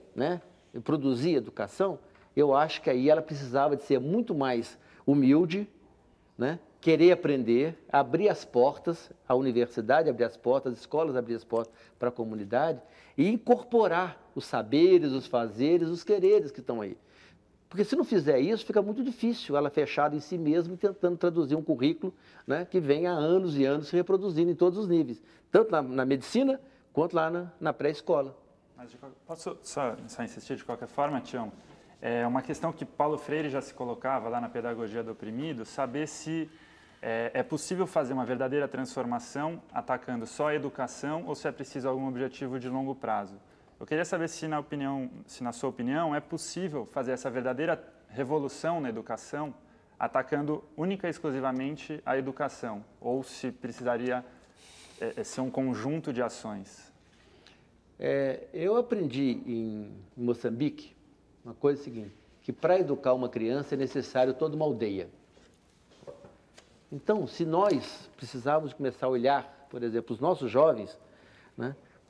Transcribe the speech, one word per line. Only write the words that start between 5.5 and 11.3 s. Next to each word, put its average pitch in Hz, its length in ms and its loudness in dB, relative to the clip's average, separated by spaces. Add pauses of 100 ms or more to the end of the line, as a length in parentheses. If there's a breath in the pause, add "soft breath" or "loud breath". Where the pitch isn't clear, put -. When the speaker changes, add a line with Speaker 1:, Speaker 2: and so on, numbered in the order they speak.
Speaker 1:
né? 143 220 -2 (220)
Querer 165 300 8
aprender, 143 680 2 (140)
abrir 143 380 4
as - 140 -2
portas 143 680 0 (160)
à 127 80 2
universidade, 127 760 2
abrir 120 160 0
as 113 100 -4
portas 131 380 0
às 110 60 -12
escolas, 151 360 -2
abrir 117 200 -2